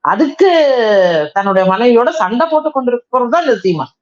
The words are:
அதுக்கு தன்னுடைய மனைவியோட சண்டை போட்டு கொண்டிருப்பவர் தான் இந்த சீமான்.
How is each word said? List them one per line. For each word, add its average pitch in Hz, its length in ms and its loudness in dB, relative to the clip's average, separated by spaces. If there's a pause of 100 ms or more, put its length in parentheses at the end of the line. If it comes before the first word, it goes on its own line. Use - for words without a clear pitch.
அதுக்கு 285 500 0 (800)
தன்னுடைய 190 400 0
மனைவியோட 233 360 2
சண்டை 247 420 -2
போட்டு 311 200 -2
கொண்டிருப்பவர் 247 580 -4
தான் 330 160 0
இந்த 254 120 0
சீமான். 175 340 -4 (120)